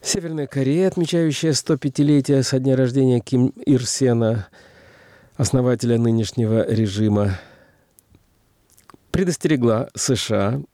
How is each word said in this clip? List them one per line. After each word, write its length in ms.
Северная 460
Корея, 400
отмечающая 640
сто 240
пятилетие 680
со 180
дня 180
рождения 420
Ким 280
Ир 200
Сена, 600
основателя 600
нынешнего 680
режима, 720
предостерегла 840
С 220
Ш 220
А 240